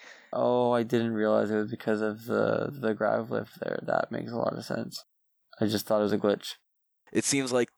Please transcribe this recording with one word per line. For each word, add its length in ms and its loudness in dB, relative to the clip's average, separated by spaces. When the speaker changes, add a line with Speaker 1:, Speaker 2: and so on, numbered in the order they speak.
Speaker 1:
Oh, 400 2
I 100 2
didn't 300 0
realize 360 2
it 60 0
was 160 -2
because 300 -2
of 240 -4
the, 460 0
the 220 -2
grav 380 0
lift 300 -6
there. 220 -4
That 280 -2
makes 200 -6
a 60 -6
lot 160 0
of 120 -10
sense. 400 -8
I 80 2
just 180 0
thought 160 2
it 20 4
was 100 4
a 40 2
glitch. 380 0
Speaker 2:
It 100 2
seems 300 0
like 240 4